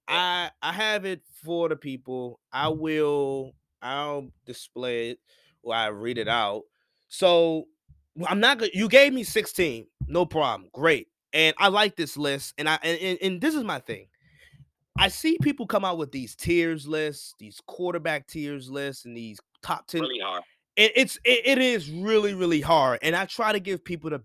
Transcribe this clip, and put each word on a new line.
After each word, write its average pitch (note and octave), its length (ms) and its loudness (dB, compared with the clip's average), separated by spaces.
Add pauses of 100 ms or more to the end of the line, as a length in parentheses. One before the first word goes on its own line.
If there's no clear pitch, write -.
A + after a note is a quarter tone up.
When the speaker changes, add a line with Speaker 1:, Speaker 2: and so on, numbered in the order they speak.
Speaker 1:
Yeah. F3 400 0 (120)
Speaker 2:
I, D3+ 80 -4
I - 20 -2
have G#3 340 -2
it F#3+ 160 -6 (220)
for E3+ 260 -2
the D#3 60 -2
people. B2+ 640 -10 (120)
I C#3 160 -2
will, D3 880 -2 (280)
I'll C#3 480 -6 (160)
display A#2+ 640 -6
it B2 80 -14 (440)
or A#2 100 -4
I A2+ 140 2
read A2 300 -4
it G#2+ 100 -2
out. G#2+ 360 0 (440)
So, E3+ 580 4 (500)
well, E3+ 140 -6
I'm G3 100 2
not B3 200 6
go-, A3 140 0
you G3+ 140 0
gave C4+ 260 8
me B3+ 100 -2
sixteen. F3 640 -2 (200)
No E3+ 180 2
problem. A#2+ 480 -2
Great. C#3+ 340 2 (260)
And D#3 240 4
I G3 120 6
like G3+ 260 2
this D3+ 220 -6
list. C#3+ 400 -4
And D3+ 120 -2
I, D#3 140 2
and, E3 160 0
and, F#3 220 -2
and F#3 200 -2
this D#4 140 2
is C#4 80 -2
my E3+ 160 -4
thing. G2 280 -10 (920)
I F#3+ 80 4
see D#4+ 340 0
people C#4 240 0
come G3 200 0
out F3+ 120 -2
with D3 140 -6
these B2+ 240 -8
tiers E3 520 0
lists, D3+ 520 -6
these G#2 260 -20
quarterback E3 640 -4
tiers C#3+ 420 -10
lists, C#3 360 -8
and A#2+ 100 -14
these A2+ 240 -12 (240)
top - 240 -8
ten. E3 140 -4
Speaker 1:
Really C3 180 -4
hard. G2 240 -6 (320)
Speaker 2:
It, G#3+ 200 6
it's, B3+ 280 2
it, A#3 220 6
it C4 120 6
is A#3+ 320 2
really, G3+ 440 0
really F3 280 0
hard. C#3 400 4
And D#3+ 140 2
I F#3+ 100 0
try G#3+ 280 0
to G#3 60 0
give F#3 240 -6
people D#3+ 260 -8
the D3 160 -6